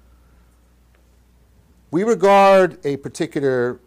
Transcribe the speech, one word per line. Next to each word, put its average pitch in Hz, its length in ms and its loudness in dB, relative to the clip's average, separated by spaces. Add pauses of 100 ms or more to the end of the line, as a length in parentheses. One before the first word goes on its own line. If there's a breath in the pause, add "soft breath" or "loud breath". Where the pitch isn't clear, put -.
(1900 soft breath)
We 165 100 -4
regard 196 840 2
a 143 120 -6
particular 131 800 -6 (120)